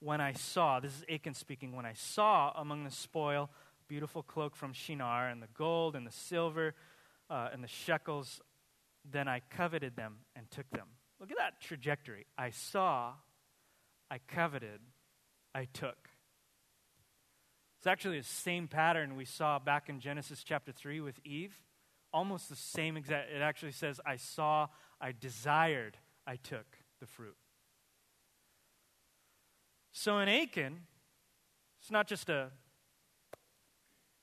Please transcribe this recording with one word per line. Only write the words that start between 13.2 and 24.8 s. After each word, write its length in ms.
I 80
coveted, 600
I 100
took. 460
It's 80
actually 320
the 80
same 420
pattern 480
we 80
saw 340
back 300
in 100
Genesis 460
chapter 280
three 280
with 240
Eve. 340
Almost 380
the 60
same 420
exact, 320
it 100
actually 320
says, 320
"I 120
saw, 520